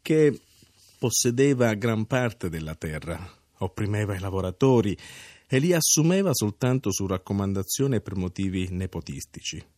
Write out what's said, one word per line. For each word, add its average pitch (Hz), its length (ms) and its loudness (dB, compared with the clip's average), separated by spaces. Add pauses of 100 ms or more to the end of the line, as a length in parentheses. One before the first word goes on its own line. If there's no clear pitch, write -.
che 151 380 4 (600)
possedeva 123 720 2
gran 110 320 0
parte 120 440 -2
della 80 260 -8
terra, 78 440 -8 (380)
opprimeva 104 580 -2
i 92 40 -10
lavoratori 95 760 2 (520)
e 135 100 0
li 165 160 2
assumeva 170 600 2
soltanto 123 580 0
su 98 160 -4
raccomandazione 98 920 -2
per 101 160 -8
motivi 92 540 -4
nepotistici. 90 920 -10 (160)